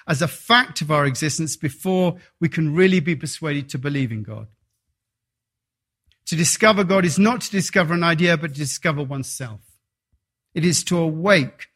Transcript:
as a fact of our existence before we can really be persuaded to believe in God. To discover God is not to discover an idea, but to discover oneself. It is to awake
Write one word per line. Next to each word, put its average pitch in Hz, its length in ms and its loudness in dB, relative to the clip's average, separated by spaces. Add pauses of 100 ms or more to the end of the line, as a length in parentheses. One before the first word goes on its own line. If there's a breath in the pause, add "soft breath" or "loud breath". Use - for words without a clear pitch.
as 160 160 0
a 160 60 0
fact - 520 0
of 151 100 -6
our 147 140 2
existence 147 520 -2
before 180 600 -2 (240 loud breath)
we 165 80 0
can 156 260 -2
really 185 260 6
be 156 160 -2
persuaded 143 540 -6
to 143 80 -6
believe 135 340 -4
in 107 100 -6
God. 107 240 -12 (1800)
To 165 100 -4
discover 202 460 2
God 190 220 2
is 165 140 2
not 214 240 4
to - 80 -10
discover 180 440 0
an 170 100 0
idea, 170 320 4
but 156 160 -6
to 135 60 -12
discover 147 440 -4
oneself. 131 580 -10 (960)
It 165 100 -2
is 175 200 2
to 175 140 0
awake 165 760 2